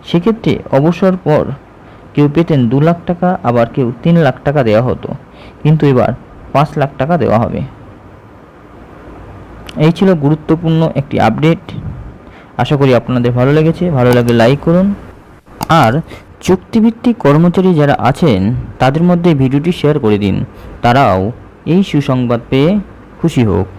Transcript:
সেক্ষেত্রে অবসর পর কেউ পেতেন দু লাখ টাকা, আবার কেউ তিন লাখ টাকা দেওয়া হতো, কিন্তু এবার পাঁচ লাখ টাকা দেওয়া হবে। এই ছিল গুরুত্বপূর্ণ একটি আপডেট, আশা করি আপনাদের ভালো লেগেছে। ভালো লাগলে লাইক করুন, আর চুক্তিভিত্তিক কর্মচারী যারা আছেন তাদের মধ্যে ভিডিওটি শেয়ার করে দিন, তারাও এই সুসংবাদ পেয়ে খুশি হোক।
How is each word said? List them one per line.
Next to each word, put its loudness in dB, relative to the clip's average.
সেক্ষেত্রে -2
অবসর 0
পর 0
কেউ 2
পেতেন 2
দু 0
লাখ 2
টাকা, -2
আবার 0
কেউ -4
তিন 2
লাখ 2
টাকা 0
দেওয়া 2
হতো, -4
কিন্তু 2
এবার 2
পাঁচ 0
লাখ -2
টাকা -2
দেওয়া 0
হবে। -4
এই 2
ছিল 2
গুরুত্বপূর্ণ 0
একটি -4
আপডেট, 0
আশা -2
করি 2
আপনাদের 0
ভালো 2
লেগেছে। 0
ভালো 2
লাগলে 2
লাইক 4
করুন, 0
আর 2
চুক্তিভিত্তিক 0
কর্মচারী 2
যারা 2
আছেন 0
তাদের 0
মধ্যে 2
ভিডিওটি 0
শেয়ার 0
করে 0
দিন, -2
তারাও 2
এই 2
সুসংবাদ -2
পেয়ে 2
খুশি 0
হোক। 0